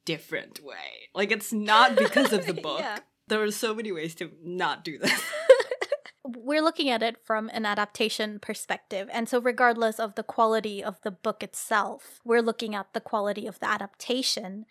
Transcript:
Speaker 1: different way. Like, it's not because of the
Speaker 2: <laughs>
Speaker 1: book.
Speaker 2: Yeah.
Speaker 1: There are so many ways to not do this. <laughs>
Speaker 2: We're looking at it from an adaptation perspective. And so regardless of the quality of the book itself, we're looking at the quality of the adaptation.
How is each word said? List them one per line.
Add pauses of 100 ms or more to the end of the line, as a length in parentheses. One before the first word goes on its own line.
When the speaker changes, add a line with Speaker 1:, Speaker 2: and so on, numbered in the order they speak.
Speaker 1:
different
way.
Like,
it's
not
because
of
the
Speaker 2:
<laughs>
Speaker 1:
book.
Speaker 2:
Yeah. (300)
Speaker 1:
There
are
so
many
ways
to (100)
not
do
this. (540)
<laughs>
Speaker 2:
We're
looking
at
it
from
an
adaptation
perspective.
And
so
regardless
of
the
quality
of
the
book
itself,
we're
looking
at
the
quality
of
the
adaptation.